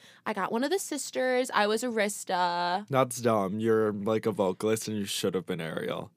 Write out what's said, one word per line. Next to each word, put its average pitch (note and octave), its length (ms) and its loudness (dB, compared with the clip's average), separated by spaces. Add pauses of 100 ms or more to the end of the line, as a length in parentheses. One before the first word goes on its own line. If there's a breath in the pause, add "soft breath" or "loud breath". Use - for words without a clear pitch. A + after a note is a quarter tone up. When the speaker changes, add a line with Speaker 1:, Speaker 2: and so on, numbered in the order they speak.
(260 soft breath)
Speaker 1:
I G#3+ 60 -2
got G3 180 -2
one A#3 140 0
of D4 60 0
the F#4+ 100 0
sisters. B3+ 720 -2
I G#3 140 4
was A3 160 0
Arista. F#3 1040 0
Speaker 2:
That's C3 300 2
dumb. G#2+ 400 2
You're, A2 320 4
like, G#2 340 0
a A2 60 0
vocalist, G#2 560 0
and G#2+ 80 -4
you G2+ 80 -2
should F#2+ 320 -2
have F2 100 -4
been F2 140 -6
Ariel. E2 560 -6